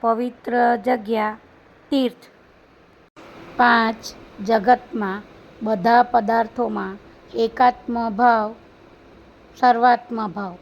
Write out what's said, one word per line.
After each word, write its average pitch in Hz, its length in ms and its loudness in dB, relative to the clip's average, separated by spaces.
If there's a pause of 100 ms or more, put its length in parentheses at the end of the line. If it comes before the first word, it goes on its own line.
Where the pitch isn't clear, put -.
પવિત્ર 240 760 0
જગ્યા, 220 600 -4 (520)
તીર્થ. 262 240 0 (1400)
પાંચ, 233 400 2 (480)
જગતમાં 208 800 0 (400)
બધા 220 400 2
પદાર્થોમાં 220 960 -2 (380)
એકાત્મ 233 760 0
ભાવ, 220 440 2 (1040)
સર્વાત્મ 240 680 2
ભાવ. 185 360 -10